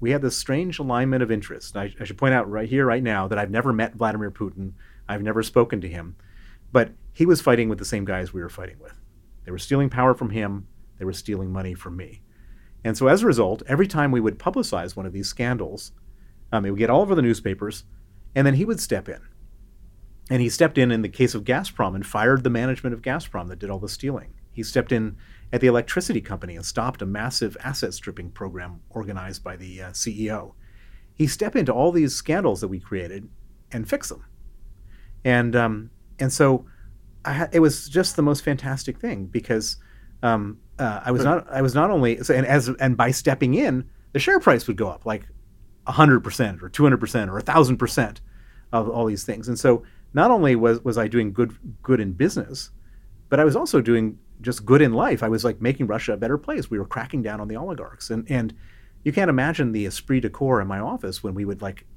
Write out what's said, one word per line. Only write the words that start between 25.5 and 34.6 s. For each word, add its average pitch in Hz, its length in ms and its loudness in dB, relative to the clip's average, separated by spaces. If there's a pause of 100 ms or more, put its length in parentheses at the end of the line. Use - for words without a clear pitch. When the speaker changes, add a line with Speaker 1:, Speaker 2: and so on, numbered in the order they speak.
Speaker 1:
at 120 80 0
the 127 60 6
electricity 120 540 2
company 90 340 -10
and 82 100 -12
stopped 120 380 -4
a 95 40 -6
massive 104 560 -4
asset 123 300 -6
stripping 90 380 -12
program 90 580 -12
organized 98 540 -10
by 90 140 -12
the, 92 260 -16
uh, 90 100 -16
C 107 340 -6
E 107 60 -4
O. - 220 -10 (600)
He 156 120 0
stepped 208 300 -2
into 135 160 2
all 139 200 4
these 156 220 2
scandals 151 460 0
that 101 80 -6
we 95 100 -6
created 95 500 -10 (440)
and 110 160 -6
fixed - 220 -4
them. - 140 -14 (1000)